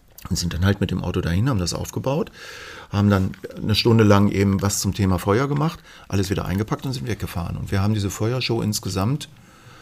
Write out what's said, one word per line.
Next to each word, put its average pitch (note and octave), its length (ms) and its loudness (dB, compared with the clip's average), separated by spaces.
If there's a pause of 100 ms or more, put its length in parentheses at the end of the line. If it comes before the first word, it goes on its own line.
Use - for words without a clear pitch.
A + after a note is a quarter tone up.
(300)
und F2+ 60 -2
sind E2+ 180 -2
dann F2 120 0
halt G2 160 2
mit F#2 100 0
dem F#2 120 -2
Auto F2+ 180 -2
dahin, F#2 280 0
haben A#2 100 0
das E2+ 140 -2
aufgebaut, - 580 -4 (600)
haben G2+ 180 4
dann F#2+ 220 4 (300)
eine G#2 140 0
Stunde A2+ 280 6
lang G2+ 260 6
eben G2 320 2
was G2 180 0
zum F#2+ 140 -2
Thema F#2+ 260 2
Feuer A2+ 280 2
gemacht, C#3+ 320 -2 (300)
alles G2 200 0
wieder F#2+ 160 0
eingepackt G2+ 400 -4
und C3+ 80 -4
sind C3 140 -8
weggefahren. F2+ 480 -6
Und - 160 -8
wir G2 100 0
haben G#2 120 2
diese G2+ 160 -2
Feuershow A#2 520 -2
insgesamt G#2+ 680 -2 (520)